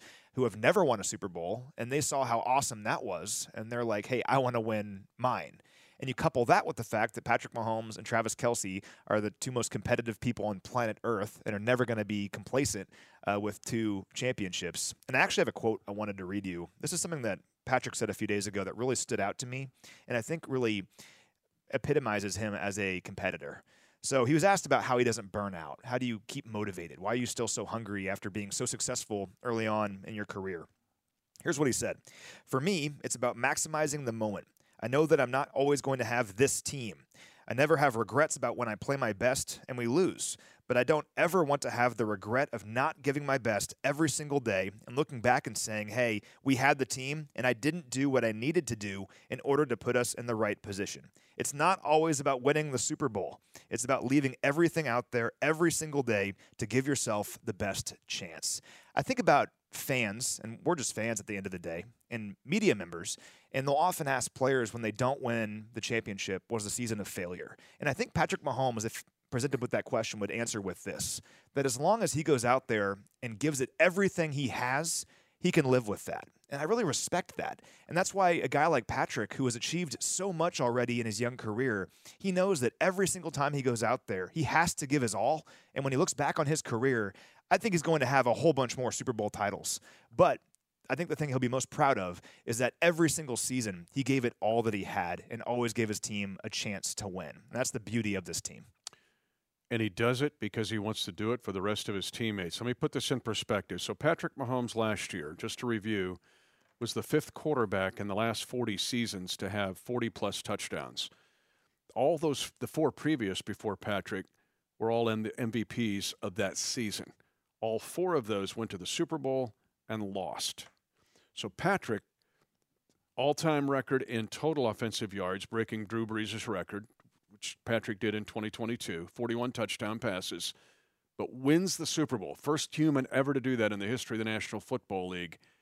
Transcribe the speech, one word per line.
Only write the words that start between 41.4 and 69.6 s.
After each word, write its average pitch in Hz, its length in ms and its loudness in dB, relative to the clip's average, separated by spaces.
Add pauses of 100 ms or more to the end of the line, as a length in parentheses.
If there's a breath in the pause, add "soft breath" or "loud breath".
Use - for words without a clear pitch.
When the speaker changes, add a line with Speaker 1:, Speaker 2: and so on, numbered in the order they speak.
Speaker 1:
want 143 160 2
to 120 80 -2
have 117 260 2
the 113 100 0
regret 107 460 0
of 104 140 -8
not 131 360 -2
giving 143 240 0
my 139 120 2
best 107 360 0 (120)
every 143 240 4
single 143 320 0
day 98 300 0 (140)
and 123 120 -6
looking 139 240 -2
back 123 260 4
and 107 100 -6
saying, 107 300 -4
"Hey, 110 340 2 (220 loud breath)
we 135 120 4
had 139 220 4
the 131 80 2
team 143 520 -6
and 127 100 2
I 123 60 4
didn't 143 360 -2
do 135 200 0
what 127 160 4
I 110 80 2
needed 139 340 0
to 120 80 -2
do 98 300 -6 (240 loud breath)
in 127 160 -6
order 139 200 4
to 120 120 -2
put 123 180 0
us 123 180 2
in 120 120 -8
the 117 100 -2
right 107 260 0
position." 95 480 -8 (280 soft breath)
It's - 160 -2
not 170 320 4
always 156 340 6
about 135 220 2
winning 151 300 2
the 127 60 0
Super 151 300 0
Bowl. 95 320 -2 (300 loud breath)
It's - 160 -2
about 123 180 2
leaving 131 400 4
everything 151 440 4
out 120 240 0
there 117 200 2 (100)
every 156 300 4
single 143 320 0
day 101 300 2 (240 soft breath)
to 117 80 -2
give 127 200 2
yourself 113 600 -2
the 113 80 -4
best 95 400 -4 (140)
chance. - 520 -6 (340 loud breath)
I 139 100 0
think 262 160 -2
about 147 300 6 (220)
fans, 123 720 -2
and 113 200 -10
we're 170 120 2
just 127 200 -4
fans 110 240 -2
at - 80 -14
the 104 100 -4
end 95 80 -6
of 92 60 -6
the 90 80 -8
day, 85 260 -6 (240)
and 107 340 -8
media 180 300 4
members, 87 440 -6 (340 loud breath)
and 135 160 -2
they'll 143 80 4
often 160 320 2
ask 131 260 0
players 127 400 2
when 120 80 -8
they 110 100 0
don't 127 300 0
win 110 520 -2
the 113 80 -8
championship, 101 680 -2
"Was 110 140 -2
the 104 60 -6
season 113 300 -4
a 95 60 -6
failure?" 90 500 -8 (240 loud breath)
And 147 80 -2
I 135 60 0
think 233 200 -4
Patrick 160 300 2
Mahomes, 123 420 0
if - 180 -6 (260)
presented 127 320 -2